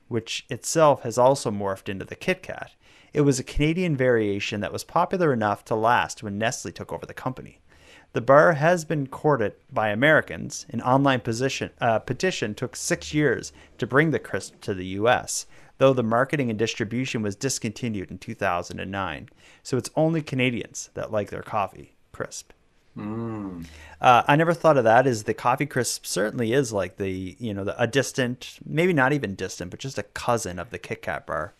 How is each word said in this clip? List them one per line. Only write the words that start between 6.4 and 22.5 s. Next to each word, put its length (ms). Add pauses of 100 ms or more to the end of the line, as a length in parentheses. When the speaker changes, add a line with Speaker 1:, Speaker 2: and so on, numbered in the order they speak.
Speaker 1:
took 180
over 140
the 80
company. 480 (520)
The 80
bar 320
has 320
been 220
courted 460 (180)
by 180
Americans. 800
An 120
online 400
position, 500 (100)
uh, 180
petition 540
took 220
six 380
years 400 (240)
to 100
bring 240
the 80
crisp 420
to 120
the 140
U 220
S, 360 (340)
though 140
the 100
marketing 460
and 100
distribution 640
was 140
discontinued 760
in 80
two 160
thousand 440
and 120
nine. 380 (340)
So 140
it's 180
only 260
Canadians 720
that 180
like 180
their 140
coffee 520 (160)
crisp. 400 (460)